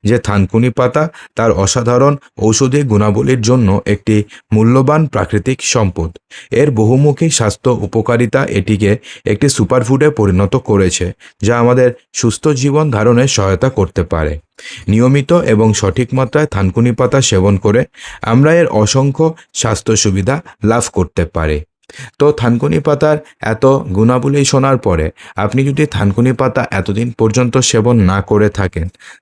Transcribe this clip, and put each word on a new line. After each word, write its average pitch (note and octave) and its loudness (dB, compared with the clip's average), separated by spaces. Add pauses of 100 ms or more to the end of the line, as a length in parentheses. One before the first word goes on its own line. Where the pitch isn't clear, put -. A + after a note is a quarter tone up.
যে A2 2
থানকুনি G#2 0
পাতা B2+ -2 (320)
তার A2+ 0 (120)
অসাধারণ A#2+ 2 (280)
ঔষধি B2+ 0
গুণাবলীর G#2+ 0
জন্য A#2 2 (160)
একটি G#2 0 (360)
মূল্যবান C3 2
প্রাকৃতিক G#2+ -4 (160)
সম্পদ। F2+ -2 (420)
এর C#3 2
বহুমুখী C#3 2
স্বাস্থ্য A#2 -2 (160)
উপকারিতা A#2 0 (160)
এটিকে G2+ 0 (340)
একটি A2 0
সুপারফুডে B2+ 0
পরিণত G2 0
করেছে, F#2+ 0 (360)
যা G#2 0
আমাদের B2 4 (260)
সুস্থ - -2 (180)
জীবন C#3+ 0
ধারণে A#2 2
সহায়তা G2 0
করতে G2 -2
পারে। D#2 -4 (540)
নিয়মিত B2+ 2 (220)
এবং A2 4
সঠিক A2 -2
মাত্রায় C3 0
থানকুনি G2+ 0
পাতা C3 0
সেবন G2+ 2
করে G#2+ 2 (400)
আমরা C3 4
এর E3+ 4 (140)
অসংখ্য C3+ 0 (300)
স্বাস্থ্য A2+ -2
সুবিধা G2+ 0 (280)
লাভ A2+ 2 (100)
করতে F2 -2 (120)
পারি। D#2 -2 (580)
তো C#3+ 2
থানকুনি C#3 0
পাতার D3+ 0 (260)
এত A2 -2 (280)
গুণাবলী B2+ 0
শোনার C3+ 0
পরে E2+ -2 (320)
আপনি G#2+ -2
যদি C#3+ 0 (120)
থানকুনি A2+ 0
পাতা B2+ -2 (100)
এতদিন G2 -4 (100)
পর্যন্ত A2+ 0 (160)
সেবন A#2+ 2 (160)
না G2 0
করে G#2 2
থাকেন, F#2 -4 (340)